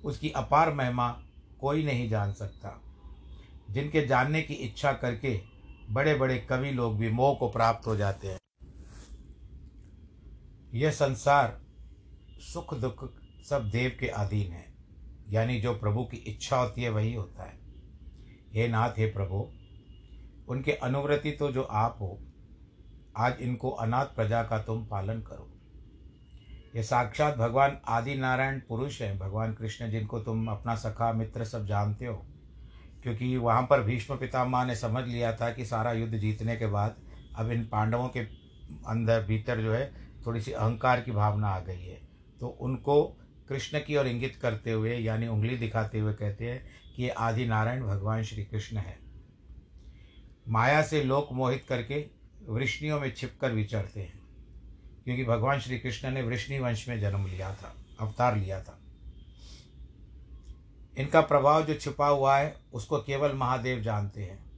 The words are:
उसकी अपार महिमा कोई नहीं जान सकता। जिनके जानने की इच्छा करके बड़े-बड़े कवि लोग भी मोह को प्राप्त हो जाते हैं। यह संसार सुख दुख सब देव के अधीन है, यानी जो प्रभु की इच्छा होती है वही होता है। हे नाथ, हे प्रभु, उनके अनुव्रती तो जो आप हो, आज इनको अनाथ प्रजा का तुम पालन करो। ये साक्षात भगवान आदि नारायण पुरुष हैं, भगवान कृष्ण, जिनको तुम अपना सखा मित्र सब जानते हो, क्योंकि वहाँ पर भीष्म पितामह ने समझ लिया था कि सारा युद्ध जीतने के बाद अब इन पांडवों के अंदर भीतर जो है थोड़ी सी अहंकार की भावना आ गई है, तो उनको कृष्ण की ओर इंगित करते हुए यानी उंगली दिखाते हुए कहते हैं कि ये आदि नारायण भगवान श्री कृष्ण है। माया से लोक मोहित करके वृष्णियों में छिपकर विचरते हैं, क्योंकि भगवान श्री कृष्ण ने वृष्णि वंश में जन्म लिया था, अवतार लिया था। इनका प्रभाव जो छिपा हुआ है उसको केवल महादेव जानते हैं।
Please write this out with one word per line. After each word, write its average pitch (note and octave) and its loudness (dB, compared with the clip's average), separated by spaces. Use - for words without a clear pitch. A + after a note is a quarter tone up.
उसकी D3 -4
अपार D3 4
महिमा B2 0
कोई D3 2
नहीं B2 0
जान G2+ 0
सकता। G2+ -10
जिनके D3 0
जानने C3+ 4
की D3 -6
इच्छा C3+ -2
करके A#2+ -2
बड़े-बड़े C3 4
कवि C3 0
लोग A#2 0
भी A2 2
मोह C3 4
को A#2+ 0
प्राप्त A2+ 2
हो A2 2
जाते G2+ -2
हैं। F#2 -6
यह D3 4
संसार C#3 4
सुख - -8
दुख B2+ -6
सब A#2+ 0
देव A#2+ 0
के B2 -2
अधीन G2+ 0
है, - -14
यानी A2+ 2
जो A#2+ 2
प्रभु G#2+ 0
की A#2 -10
इच्छा - -2
होती A#2+ 0
है A#2+ 0
वही A2 0
होता - -8
है। - -16
हे A#2 2
नाथ, A2+ 2
हे A2 2
प्रभु, G2 -2
उनके C3 -2
अनुव्रती C#3+ 0
तो C#3+ 0
जो C3 0
आप A2+ 2
हो, F#2+ -8
आज A#2+ 2
इनको B2 -2
अनाथ A#2+ 0
प्रजा A2+ 0
का A2 0
तुम A2 -4
पालन G#2+ -4
करो। - -14
ये A2+ 0
साक्षात B2+ 2
भगवान A#2+ 4
आदि A#2 0
नारायण C3 0
पुरुष B2+ -4
हैं, G2 -2
भगवान G#2+ -2
कृष्ण, A2 -6
जिनको A2 -2
तुम A2+ -2
अपना A2+ -2
सखा A2+ 0
मित्र A2+ -2
सब G#2+ -6
जानते G#2 0
हो, A2 -6
क्योंकि B2 0
वहाँ A#2 6
पर C3+ 8
भीष्म B2 0
पितामह B2+ 2
ने B2 0
समझ A#2+ -2
लिया A#2 0
था A#2 -2
कि A#2 -6
सारा A2+ 0
युद्ध A2+ 0
जीतने G#2+ 0
के A2 -2
बाद G2+ 2
अब A2+ 0
इन A#2 0
पांडवों A2+ 2
के B2 -4
अंदर A2+ 4
भीतर A2 0
जो A2 2
है - -4
थोड़ी A#2 -2
सी C3+ -6
अहंकार A2+ 2
की A#2+ -6
भावना G#2 4
आ F#2+ 0
गई F2+ -8
है, F#2 -14
तो B2 -8
उनको C3 2
कृष्ण C#3 -4
की D3 -4
ओर C3+ 4
इंगित B2+ -2
करते A#2 -2
हुए A2+ 0
यानी A2+ 0
उंगली A2+ 0
दिखाते A2 0
हुए G#2+ 2
कहते G#2+ -4
हैं B2+ -8
कि B2+ -2
ये B2 0
आदि A#2 0
नारायण A2+ 2
भगवान G#2 0
श्री G#2+ -6
कृष्ण G#2+ -6
है। F#2 -6
माया B2 6
से D3+ 2
लोक C#3 2
मोहित C3 0
करके C3+ -2
वृष्णियों C#3+ -2
में C3 -2
छिपकर - -2
विचरते G#2 -2
हैं, - -12
क्योंकि B2+ -2
भगवान B2 4
श्री A#2+ -4
कृष्ण C3 -4
ने C3 -2
वृष्णि B2 -2
वंश A#2+ -2
में A2+ -2
जन्म G2 0
लिया F#2+ -6
था, - -16
अवतार A2 2
लिया F#2+ -2
था। - -18
इनका D3 6
प्रभाव D3 6
जो D#3 0
छिपा C#3+ 0
हुआ C#3 6
है D3 0
उसको B2+ -2
केवल C#3 0
महादेव B2+ 0
जानते G#2 -2
हैं। F#2 -12